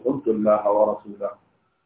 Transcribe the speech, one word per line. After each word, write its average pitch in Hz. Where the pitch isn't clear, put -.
قلت 131
الله 107
ورسوله. 104